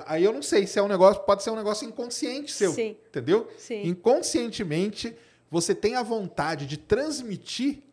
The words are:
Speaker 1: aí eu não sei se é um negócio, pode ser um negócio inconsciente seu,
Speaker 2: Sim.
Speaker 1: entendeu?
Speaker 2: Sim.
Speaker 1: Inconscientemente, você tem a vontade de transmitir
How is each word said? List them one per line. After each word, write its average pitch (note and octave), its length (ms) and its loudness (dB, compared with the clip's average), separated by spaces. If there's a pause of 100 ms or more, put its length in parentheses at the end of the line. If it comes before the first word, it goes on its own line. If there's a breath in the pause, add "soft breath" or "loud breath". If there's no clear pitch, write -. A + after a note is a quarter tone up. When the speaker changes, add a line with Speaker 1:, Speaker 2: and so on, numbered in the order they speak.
Speaker 1:
aí D#3+ 160 2
eu F#3+ 100 4
não C#4 80 -6
sei G#3 240 2
se - 140 -2
é - 20 6
um G3 60 2
negócio, G3 360 6
pode G3+ 200 2
ser A#3 80 -2
um A3 40 -4
negócio G#3+ 320 -4
inconsciente B3 640 -6
seu, F#3+ 220 2
Speaker 2:
Sim. G#3 220 -4 (140)
Speaker 1:
entendeu? D#3+ 380 0 (120)
Speaker 2:
Sim. G#3 280 -8
Speaker 1:
Inconscientemente, G#3+ 1300 0 (360 soft breath)
você E3+ 240 0
tem G#3 200 0
a B3 80 -2
vontade E3 600 -4
de D3 120 -8
transmitir B3+ 1040 -4 (140)